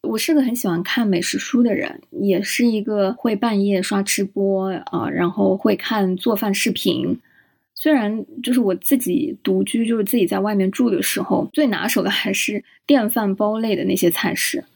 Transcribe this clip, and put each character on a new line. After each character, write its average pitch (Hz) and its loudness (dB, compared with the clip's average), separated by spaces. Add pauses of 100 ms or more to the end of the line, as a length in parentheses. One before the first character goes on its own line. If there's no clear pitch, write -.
我 220 -4
是 330 0
个 302 6
很 247 2
喜 233 -4
欢 175 0
看 226 0
美 185 2
食 - -4
书 240 2
的 226 4
人， - -6 (100)
也 190 0
是 220 -2
一 220 2
个 202 0
会 220 -2
半 208 0
夜 196 2
刷 196 -2
吃 202 -2
播， 196 0 (240)
啊， 175 -2
然 175 0
后 190 2
会 202 0
看 190 0
做 220 0
饭 202 -2
视 226 0
频。 - -2 (560)
虽 - 2
然 220 0 (180)
就 247 0
是 247 4
我 196 2
自 - 0
己 - -2
独 190 2
居， 226 0
就 233 0
是 214 0
自 202 0
己 196 4
在 196 0
外 208 0
面 190 2
住 240 2
的 - 0
时 - -4
候， - 0
最 302 2
拿 208 -2
手 226 0
的 196 0
还 196 -2
是 - -4 (240)
电 269 4
饭 208 0
煲 214 0
类 220 0
的 - -2
那 190 2
些 175 2
菜 170 -2
式。 - -4 (100)